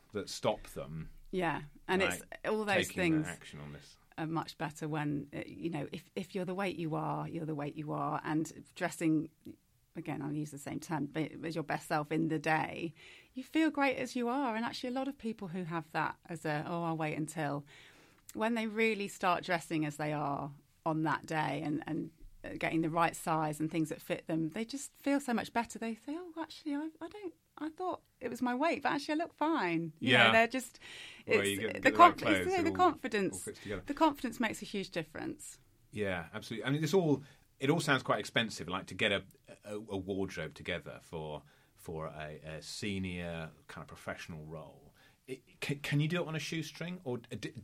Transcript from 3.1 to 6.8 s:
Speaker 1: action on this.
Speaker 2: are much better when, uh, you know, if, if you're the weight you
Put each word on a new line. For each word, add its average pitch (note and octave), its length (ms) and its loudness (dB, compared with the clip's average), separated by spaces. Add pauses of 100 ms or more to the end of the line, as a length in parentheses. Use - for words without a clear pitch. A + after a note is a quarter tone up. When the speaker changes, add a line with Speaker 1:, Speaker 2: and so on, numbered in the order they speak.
Speaker 1:
action - 340 -10
on D3 120 -10
this. - 240 -16 (220)
Speaker 2:
are D#3+ 80 -2
much D#3+ 300 -4
better D3+ 320 -6
when, D3 460 -2
uh, - 120 -6
you - 220 -6
know, E3 240 -4
if, F3 220 -10
if - 200 -6
you're F#3 120 -2
the F#3 80 -2
weight F#3 220 -2
you D#3+ 180 -2